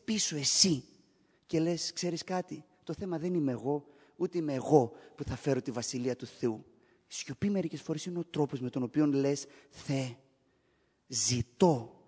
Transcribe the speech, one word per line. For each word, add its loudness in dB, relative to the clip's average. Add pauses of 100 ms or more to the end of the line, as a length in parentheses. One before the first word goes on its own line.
πίσω -2
εσύ 2 (640)
και 0
λες, -2
«Ξέρεις -6
κάτι, -8 (200)
το -6
θέμα -6
δεν -2
είμαι 2
εγώ, -4 (300)
ούτε -2
είμαι -2
εγώ 6 (240)
που -8
θα -4
φέρω 0
τη -8
βασιλεία -4
του -12
Θεού». -4 (440)
Η -16
σιωπή -2
μερικές -2
φορές -4
είναι -4
ο -2
τρόπος 0
με -4
τον -2
οποίο 2
λες, 2 (240)
«Θεέ, -4 (920)
ζητώ 2